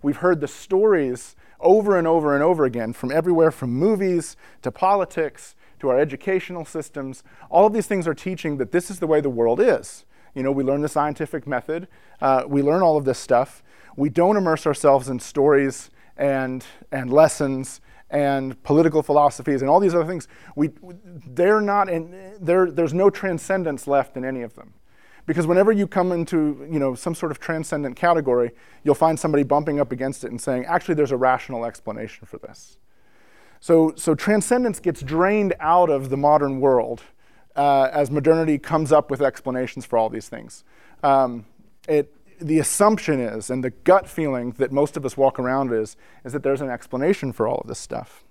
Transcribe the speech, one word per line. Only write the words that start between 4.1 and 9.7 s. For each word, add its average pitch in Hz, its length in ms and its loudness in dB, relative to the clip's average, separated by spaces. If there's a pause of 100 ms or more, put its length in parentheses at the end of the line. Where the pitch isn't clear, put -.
to 127 100 -6
politics 185 840 -4 (240)
to 135 100 -2
our 127 100 2
educational 165 680 -4
systems. 139 580 -12 (260)
All 190 160 6
of 214 80 2
these 214 140 -2
things 185 200 -2
are 160 60 -2
teaching 160 440 -6
that 123 140 -4
this 175 180 -2
is 196 100 -14
the 170 80 -4
way 156 140 4
the 139 80 -2
world 117 300 0
is. 202 460 0 (280)